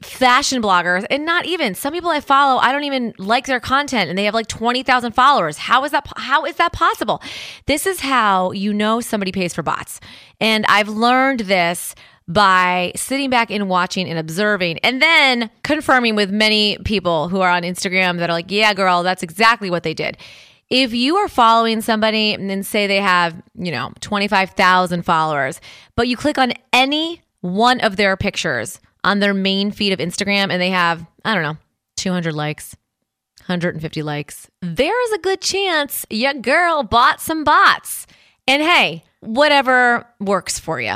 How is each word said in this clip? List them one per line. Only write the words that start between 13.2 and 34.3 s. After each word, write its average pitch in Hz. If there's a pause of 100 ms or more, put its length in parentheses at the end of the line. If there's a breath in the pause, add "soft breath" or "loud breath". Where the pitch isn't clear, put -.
back 233
and 208
watching 180
and 165
observing, 175
and 247
then 269 (140)
confirming 254
with 202
many 214
people 175
who 190
are 180
on 175
Instagram 180
that 170
are 170
like, 170
"Yeah, 208
girl, 180
that's 185
exactly 208
what 170
they 160
did." - (540 loud breath)
If 254
you 254
are 403
following 226
somebody 220
and 196
then 196
say 208
they 196
have, 175 (140)
you 175
know, 127
twenty-five 202
thousand 185
followers, 156 (340 loud breath)
but 240
you 240
click 294
on 254 (180)
any 302 (200)
one 220
of 202
their 190
pictures 151 (240)
on 202
their 202
main 196
feed 202
of 185
Instagram 196
and 180
they 180
have, 170 (200)
I 220
don't 180
know, 151 (400)
two 185
hundred 165
likes, 151 (680)
hundred 175
and 156
fifty 160
likes, 147 (120)